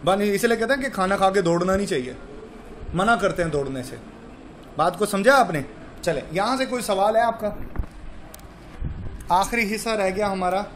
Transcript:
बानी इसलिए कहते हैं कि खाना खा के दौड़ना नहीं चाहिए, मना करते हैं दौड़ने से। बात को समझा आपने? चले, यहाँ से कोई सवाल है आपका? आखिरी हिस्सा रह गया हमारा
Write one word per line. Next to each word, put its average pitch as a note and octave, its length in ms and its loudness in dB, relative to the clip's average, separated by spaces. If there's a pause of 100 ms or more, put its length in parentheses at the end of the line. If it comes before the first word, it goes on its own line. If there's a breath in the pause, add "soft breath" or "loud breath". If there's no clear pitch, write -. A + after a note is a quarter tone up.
बानी G3+ 260 4
इसलिए A3 260 4
कहते A3+ 160 2
हैं C4+ 100 0
कि C4+ 80 -2
खाना F#3+ 260 2
खा F#3+ 140 6
के G3 120 4
दौड़ना E3+ 340 4
नहीं G3+ 100 2
चाहिए, B2+ 300 -2 (760)
मना G#3 220 4
करते F#3 260 0
हैं E3 80 0
दौड़ने C#3 320 -2
से। A#2 160 -10 (800)
बात E3+ 180 2
को G3+ 100 0
समझा G3+ 300 6
आपने? F3+ 280 4 (380)
चले, D3+ 200 0 (100)
यहाँ G#3 240 0
से C4 100 0
कोई A#3+ 160 -4
सवाल G#3 340 2
है A3+ 80 6
आपका? A3 240 0 (1800)
आखिरी G3 320 2
हिस्सा A3 300 -2
रह F#3+ 160 0
गया G#3 180 0
हमारा F#3+ 360 0 (120)